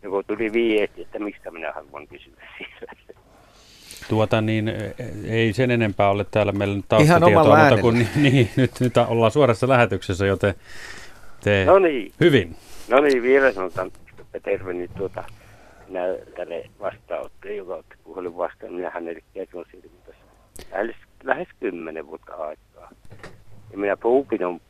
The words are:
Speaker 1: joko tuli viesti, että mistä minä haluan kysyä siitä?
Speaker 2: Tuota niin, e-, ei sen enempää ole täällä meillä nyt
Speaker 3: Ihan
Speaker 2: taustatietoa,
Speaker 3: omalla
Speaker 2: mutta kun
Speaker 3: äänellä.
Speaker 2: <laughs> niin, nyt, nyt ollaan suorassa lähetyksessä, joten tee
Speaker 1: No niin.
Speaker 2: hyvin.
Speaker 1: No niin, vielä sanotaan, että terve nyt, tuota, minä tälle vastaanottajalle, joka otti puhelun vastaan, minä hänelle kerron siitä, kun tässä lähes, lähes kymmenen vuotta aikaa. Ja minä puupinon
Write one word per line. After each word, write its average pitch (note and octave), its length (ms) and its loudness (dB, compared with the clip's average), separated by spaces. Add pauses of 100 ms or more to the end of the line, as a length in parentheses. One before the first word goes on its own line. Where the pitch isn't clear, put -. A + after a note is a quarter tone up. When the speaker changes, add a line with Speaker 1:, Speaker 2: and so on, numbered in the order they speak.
Speaker 1:
joko G2 200 -4
tuli G#2+ 300 -4
viesti, A2 480 0
että - 180 -12
mistä G#2 320 -12
minä E2 200 -10
haluan D2 360 -16
kysyä - 260 -20 (240)
siitä? - 600 -20 (920)
Speaker 2:
Tuota A2 320 0
niin, A2 260 -2
e-, G#2+ 260 -8 (340)
ei A2+ 260 0
sen B2 180 0
enempää G#2+ 380 2
ole G2+ 220 0
täällä G2+ 200 2
meillä G2+ 240 -2
nyt G2 160 -6
Speaker 3:
Ihan E3 300 6
Speaker 2:
taustatietoa, E3 200 6
Speaker 3:
omalla D3 280 8
Speaker 2:
mutta A2 120 4
kun A2+ 140 4
Speaker 3:
äänellä. A#2+ 260 0
Speaker 2:
<laughs> C#3+ 100 6
niin, B2+ 240 4
nyt, C3 240 2
nyt B2 180 0
ollaan A#2 340 4
suorassa B2+ 360 2
lähetyksessä, G2+ 580 2
joten G2 280 2 (880)
tee G2+ 220 2
Speaker 1:
No F#3+ 140 8
niin. D3 400 -2
Speaker 2:
hyvin. A2+ 360 2 (340)
Speaker 1:
No B2 100 6
niin, C3+ 240 2
vielä C3+ 300 4
sanotaan, F#2 380 -6 (280)
että - 200 -16
terve F#2+ 340 -6
nyt, F2 240 -8
tuota, F#2 260 -10 (640)
minä F#2 140 -8 (340)
tälle E2 340 -10 (100)
vastaanottajalle, F#2 800 -12
joka F2+ 180 -12
otti - 280 -20
puhelun F2 340 -12
vastaan, F2+ 360 -10
minä F2 200 -8
hänelle E2+ 280 -12 (120)
kerron F2+ 380 -14
siitä, F2+ 160 -20
kun - 180 -20
tässä - 180 -20 (540)
lähes, A2 180 -6 (280)
lähes D3 240 -6 (120)
kymmenen D#2+ 480 -10
vuotta D#2+ 280 -18
aikaa. - 540 -14 (840)
Ja G2 60 -14
minä G2+ 200 -2
puupinon A2 720 0